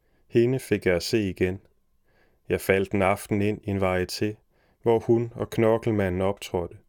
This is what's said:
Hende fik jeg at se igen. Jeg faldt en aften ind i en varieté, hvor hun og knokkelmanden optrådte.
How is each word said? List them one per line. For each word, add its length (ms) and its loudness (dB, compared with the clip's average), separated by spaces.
Hende 320 2
fik 260 -4
jeg 100 2
at 80 -2
se 260 -2
igen. 300 -2
Jeg 120 -2
faldt 300 0
en 100 0
aften 400 0
ind 220 -2
i 60 -8
en 120 -2
varieté, 540 -2
hvor 160 4
hun 360 0
og 140 -6
knokkelmanden 720 0
optrådte. 560 -4